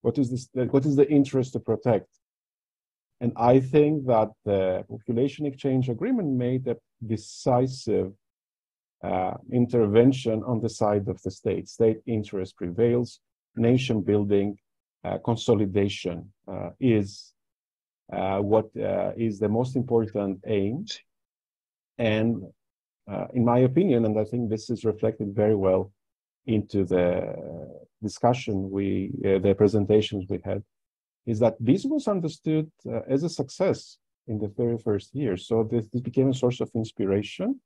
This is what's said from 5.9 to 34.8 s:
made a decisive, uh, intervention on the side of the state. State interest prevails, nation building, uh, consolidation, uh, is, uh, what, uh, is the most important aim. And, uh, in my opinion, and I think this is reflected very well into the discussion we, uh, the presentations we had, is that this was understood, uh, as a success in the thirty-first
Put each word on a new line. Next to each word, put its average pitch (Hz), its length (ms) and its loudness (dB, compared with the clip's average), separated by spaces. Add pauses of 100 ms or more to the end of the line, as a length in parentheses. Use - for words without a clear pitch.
made 127 400 -2
a 117 80 -4 (280)
decisive, 113 1080 -2 (920)
uh, 92 320 -4 (180)
intervention 117 920 4
on 120 160 -2
the 113 80 -4
side 104 400 0
of 92 140 -6
the 92 80 -6
state. 95 380 -6
State 110 380 0
interest 104 500 -6
prevails, 117 640 -2 (360)
nation 120 440 2
building, 101 580 2 (460)
uh, 95 140 -4
consolidation, 101 1120 0 (160)
uh, 95 220 -10 (100)
is, 107 520 0 (800)
uh, 98 260 -2
what, 107 280 2 (100)
uh, 98 400 -2
is 113 220 -4
the 104 100 0
most 127 280 -2
important 107 720 -2
aim. 110 380 -2 (1120)
And, 110 460 0 (680)
uh, 98 220 -6
in 123 120 2
my 120 160 4
opinion, 131 440 4
and 107 140 0
I 107 60 0
think 120 260 -4
this 110 180 -6
is 113 160 -6
reflected 107 500 -2
very 107 200 4
well 95 380 2 (540)
into 104 380 0
the 90 500 0 (680)
discussion 107 680 -2
we, 98 440 -2 (120)
uh, 98 140 4
the 98 160 4
presentations 104 760 2
we 98 160 -6
had, 98 180 -6 (600)
is 113 160 -4
that 113 180 4
this 131 260 2
was 277 240 -2
understood, 156 640 -2 (180)
uh, 117 200 -6
as 139 160 0
a 175 40 -2
success - 680 -4 (300)
in 110 100 -4
the 104 100 -6
thirty-first 113 680 -4